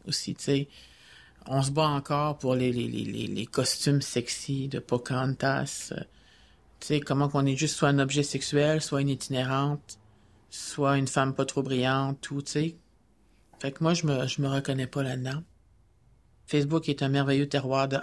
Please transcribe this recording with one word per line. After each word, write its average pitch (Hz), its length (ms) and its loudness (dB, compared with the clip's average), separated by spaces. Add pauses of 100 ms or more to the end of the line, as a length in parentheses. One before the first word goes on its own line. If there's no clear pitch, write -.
aussi, - 300 -4
tu - 80 -14
sais. 143 240 2 (800)
On 135 160 2
se 135 100 0
bat 156 160 4
encore 147 500 0
pour 127 160 0
les, 127 200 2
les, 120 160 -2
les, 113 160 -6
les, 110 220 -6
les 101 180 -4
costumes - 560 2
sexy 135 640 -4
de 135 120 -6
Pocahontas. 135 1120 -2
Euh, - 80 -8 (800)
tu - 60 -14
sais, 151 120 2
comment 143 300 0
qu'on 143 160 2
est 135 100 2
juste 151 220 -2
soit 151 100 4
un 143 120 6
objet 139 240 2
sexuel, 147 580 0
soit 139 180 -2
une 139 80 2
itinérante, 135 920 -2 (500)
soit - 480 0
une 135 100 2
femme 135 260 2
pas 135 120 0
trop 135 180 -2
brillante, 135 560 0
tout, 143 220 -6
tu 139 100 -10
sais. 160 240 -2 (840)
Fait 139 120 -4
que 139 100 -8
moi, 165 120 4
je 165 120 0
me, 135 220 0
je 143 140 -2
me 139 80 0
reconnais 135 360 -2
pas 139 160 -4
là-dedans. 131 420 -4 (1040)
Facebook 151 440 2
est 143 120 0
un 139 80 2
merveilleux 139 380 4
terroir 135 400 2
de 135 160 0